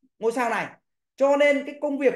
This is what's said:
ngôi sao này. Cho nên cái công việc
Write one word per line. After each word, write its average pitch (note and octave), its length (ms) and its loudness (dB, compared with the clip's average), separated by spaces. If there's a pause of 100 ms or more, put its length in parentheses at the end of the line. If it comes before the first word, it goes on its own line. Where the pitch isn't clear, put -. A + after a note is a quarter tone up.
(180)
ngôi A3+ 140 -2
sao A#3+ 180 -2
này. G3 260 -6 (400)
Cho C#4 200 2
nên C#4+ 300 2
cái C#4+ 140 -14
công C#4 180 -4
việc C4 180 2